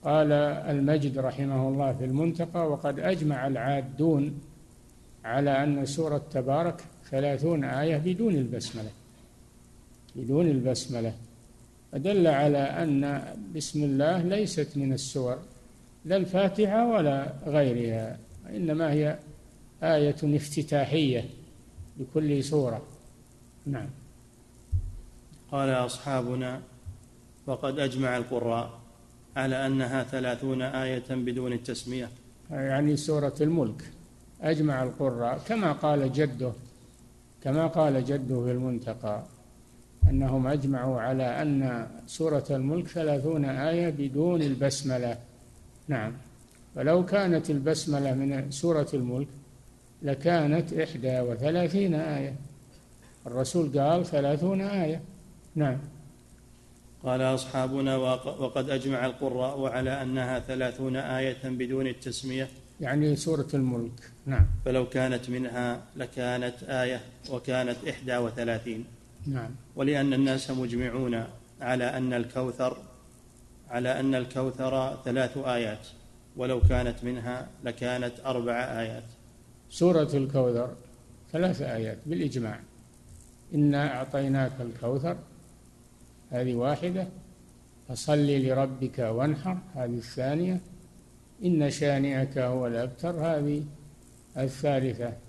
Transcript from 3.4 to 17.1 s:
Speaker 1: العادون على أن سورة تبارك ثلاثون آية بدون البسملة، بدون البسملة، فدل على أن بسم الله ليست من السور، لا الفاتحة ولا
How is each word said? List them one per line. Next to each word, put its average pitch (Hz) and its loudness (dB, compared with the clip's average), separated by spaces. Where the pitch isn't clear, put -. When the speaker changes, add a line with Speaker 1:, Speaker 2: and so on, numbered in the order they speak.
Speaker 1:
العادون 139 0
على 139 2
أن 143 2
سورة 147 -2
تبارك 139 0
ثلاثون 143 2
آية 143 0
بدون 185 2
البسملة، 117 -2
بدون 135 2
البسملة، 120 0
فدل 175 4
على 147 6
أن 143 2
بسم 151 -2
الله 147 4
ليست 175 0
من 135 0
السور، 131 -2
لا 180 2
الفاتحة 196 2
ولا 143 2